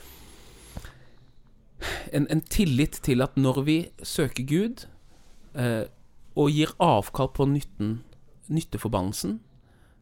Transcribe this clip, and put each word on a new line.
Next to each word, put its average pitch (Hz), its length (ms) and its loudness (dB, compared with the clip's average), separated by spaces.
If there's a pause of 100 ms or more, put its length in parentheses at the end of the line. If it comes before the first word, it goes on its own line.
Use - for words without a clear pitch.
(2000)
en, 143 160 2
en 156 160 0
tillit 151 580 2
til 127 220 2
at - 160 -2
når 135 240 2
vi 156 140 2 (240)
søker 131 420 -4
Gud, 190 400 -2 (720)
eh, 117 320 -2 (480)
og 147 160 4
gir 151 240 2
avkall 131 560 2
på 139 160 2
nytten, 123 540 -2 (500)
nytteforbannelsen, 110 880 -2 (600)